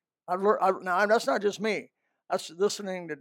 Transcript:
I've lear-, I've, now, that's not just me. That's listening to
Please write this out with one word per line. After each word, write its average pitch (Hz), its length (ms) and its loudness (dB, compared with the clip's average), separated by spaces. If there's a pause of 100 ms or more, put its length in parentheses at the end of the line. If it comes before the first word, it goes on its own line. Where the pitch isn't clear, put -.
(260)
I've 185 140 -2
lear-, 208 200 4
I've, 185 220 2
now, 185 220 0
that's 220 220 4
not 233 160 0
just 196 180 -2
me. 202 300 -4 (400)
That's 185 200 -4
listening 185 580 -4
to 151 120 -8